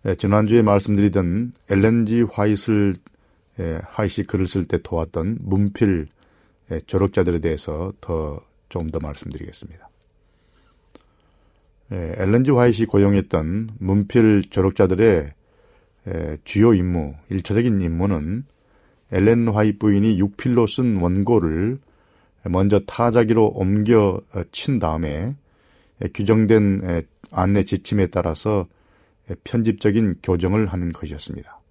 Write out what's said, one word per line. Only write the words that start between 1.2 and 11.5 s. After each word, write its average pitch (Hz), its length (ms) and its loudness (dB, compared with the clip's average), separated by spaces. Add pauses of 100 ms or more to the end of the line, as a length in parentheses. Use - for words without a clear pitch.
엘렌 110 380 2
G 117 160 0
화이트를, 104 720 0 (680)
예, 82 240 -6
화이트 104 400 -4
글을 92 220 -2
쓸 92 180 -4
때 85 160 -4
도왔던 85 640 -6
문필, 98 680 -2 (600)
예, - 100 -6
조력자들에 90 600 0
대해서 82 600 -6
더, 78 400 -6 (300)
좀 80 200 -6
더 80 80 -8
말씀드리겠습니다. - 920 -14 (2000)